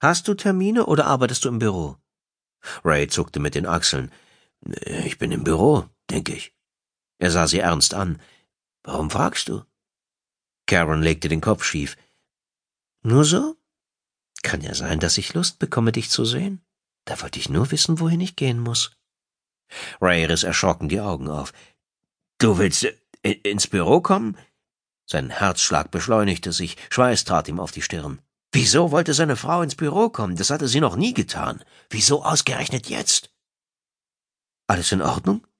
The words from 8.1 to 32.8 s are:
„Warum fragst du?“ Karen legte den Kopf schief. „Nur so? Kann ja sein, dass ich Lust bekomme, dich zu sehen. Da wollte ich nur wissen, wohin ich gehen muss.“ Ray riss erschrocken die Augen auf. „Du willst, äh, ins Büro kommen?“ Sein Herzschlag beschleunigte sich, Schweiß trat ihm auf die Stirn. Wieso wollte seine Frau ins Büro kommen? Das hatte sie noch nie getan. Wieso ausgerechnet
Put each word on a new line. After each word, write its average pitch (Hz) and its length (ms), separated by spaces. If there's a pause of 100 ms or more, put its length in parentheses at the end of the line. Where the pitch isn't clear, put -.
„Warum - 260
fragst - 380
du?“ - 160 (1040)
Karen 80 340
legte 82 280
den 80 120
Kopf 110 220
schief. - 340 (1040)
„Nur 127 220
so? 240 320 (840)
Kann 82 200
ja - 140
sein, 80 240
dass 82 180
ich - 160
Lust 175 260
bekomme, 113 340
dich 110 160
zu 120 160
sehen. 175 360 (440)
Da - 160
wollte - 180
ich - 100
nur 92 220
wissen, 160 280
wohin 170 220
ich 185 140
gehen 123 240
muss.“ 117 320 (1080)
Ray 87 240
riss 80 180
erschrocken 85 460
die 95 100
Augen 78 300
auf. 73 240 (880)
„Du 107 180
willst, 98 260
äh, - 480 (120)
ins 101 240
Büro 101 340
kommen?“ 104 360 (680)
Sein 67 240
Herzschlag - 640
beschleunigte 98 640
sich, 87 240 (120)
Schweiß 123 360
trat 80 220
ihm 80 120
auf 90 120
die 98 100
Stirn. 73 400 (320)
Wieso 143 380
wollte 165 220
seine 147 220
Frau 165 260
ins 147 140
Büro 175 340
kommen? 95 260
Das - 140
hatte 143 180
sie 123 120
noch 113 160
nie 233 180
getan. - 500 (260)
Wieso 127 340
ausgerechnet 135 640